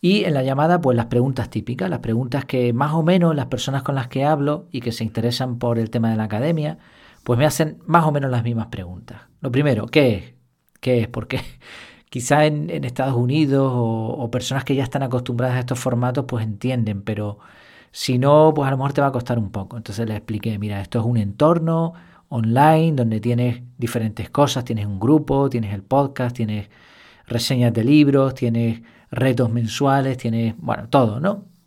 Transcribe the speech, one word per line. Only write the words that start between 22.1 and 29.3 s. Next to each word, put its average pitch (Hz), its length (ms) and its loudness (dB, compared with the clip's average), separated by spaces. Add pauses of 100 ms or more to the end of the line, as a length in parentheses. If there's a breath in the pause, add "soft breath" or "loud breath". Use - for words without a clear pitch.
online 147 640 4
donde 113 260 0
tienes 120 440 0 (140)
diferentes 113 520 -4
cosas, 139 360 0
tienes 107 200 -4
un 101 140 -6
grupo, 139 500 2
tienes 110 240 -4
el 98 100 -6
podcast, 131 520 0
tienes 107 340 -4 (580 soft breath)
reseñas 120 460 0
de 113 100 0
libros, 139 520 6
tienes 117 460 0 (300 loud breath)
retos 123 380 2